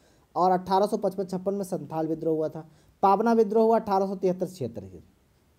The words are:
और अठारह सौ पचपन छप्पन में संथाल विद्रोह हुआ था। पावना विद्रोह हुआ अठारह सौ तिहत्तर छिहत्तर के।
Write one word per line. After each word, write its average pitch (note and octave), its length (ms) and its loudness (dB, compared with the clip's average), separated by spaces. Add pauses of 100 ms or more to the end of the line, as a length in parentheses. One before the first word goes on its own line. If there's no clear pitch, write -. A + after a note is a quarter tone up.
(360)
और F3+ 140 4
अठारह F#3 360 2
सौ A3 100 -2
पचपन G3 280 -4
छप्पन F#3 300 -4
में G3+ 100 -6
संथाल D#3+ 420 -6
विद्रोह D#3+ 300 -2
हुआ D#3 120 -2
था। D#3 200 -14 (340)
पावना G3+ 300 4
विद्रोह A3+ 320 4
हुआ A3+ 140 4
अठारह G3 280 0
सौ G3 100 -6
तिहत्तर F#3 320 -2
छिहत्तर G#2+ 360 -10
के। F2+ 300 -20 (440)